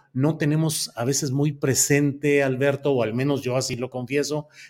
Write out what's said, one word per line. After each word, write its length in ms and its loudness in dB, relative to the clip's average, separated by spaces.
no 240 0
tenemos 580 0
a 80 -4
veces 280 -2
muy 200 0
presente, 880 2
Alberto, 520 0
o 100 2
al 100 -2
menos 280 0
yo 160 -2
así 180 -2
lo 140 -6
confieso, 580 -4